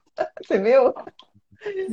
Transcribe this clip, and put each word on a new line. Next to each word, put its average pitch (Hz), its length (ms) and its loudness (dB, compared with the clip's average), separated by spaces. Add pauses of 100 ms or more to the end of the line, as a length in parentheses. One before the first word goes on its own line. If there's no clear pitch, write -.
(180)
<laughs> - 260 -8
Você 233 160 0
viu? 247 340 4 (1000)